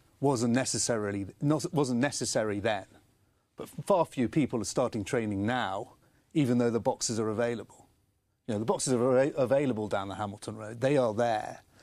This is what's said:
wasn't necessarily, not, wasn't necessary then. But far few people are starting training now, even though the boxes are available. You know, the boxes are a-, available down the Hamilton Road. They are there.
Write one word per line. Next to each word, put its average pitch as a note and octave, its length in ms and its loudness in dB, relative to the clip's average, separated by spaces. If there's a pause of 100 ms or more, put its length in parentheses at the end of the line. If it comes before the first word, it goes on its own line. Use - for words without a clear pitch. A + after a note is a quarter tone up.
(200)
wasn't B2 340 2
necessarily, G#2+ 720 -2 (140)
not, D3+ 320 0
wasn't B2+ 280 2
necessary A2+ 600 0
then. G#2 240 0 (720)
But - 120 -12 (160)
far F3+ 200 4
few B2 240 0
people B2+ 320 0
are G2+ 40 -4
starting A2+ 400 -2
training G2+ 420 -2
now, A2 460 -4 (420)
even B2 240 4
though A#2+ 120 4
the A2+ 100 0
boxes A2+ 400 -2
are A2 80 0
available. A#2 580 -4 (600)
You A2+ 80 -4
know, G#2 40 0
the G#2+ 60 -2
boxes C#3+ 300 0
are B2 240 4
a-, C#3+ 180 4
available B2+ 520 2
down G2 200 -4
the F#2+ 60 -8
Hamilton G#2 420 -8
Road. A2 240 -12
They C3+ 160 2
are A#2+ 180 2
there. A2+ 480 -2 (200)